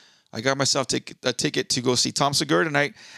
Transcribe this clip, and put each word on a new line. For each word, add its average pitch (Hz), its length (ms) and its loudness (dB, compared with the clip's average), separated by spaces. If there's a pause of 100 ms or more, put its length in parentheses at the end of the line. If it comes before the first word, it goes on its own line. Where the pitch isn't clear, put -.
(340)
I 113 80 -8
got 135 160 0
myself 135 300 0
tic-, - 360 -4
a 123 100 2
ticket 143 360 -2
to 127 120 0
go 123 140 2
see 120 160 0
Tom 143 220 2
Segura 160 320 2
tonight, 143 300 -2 (220)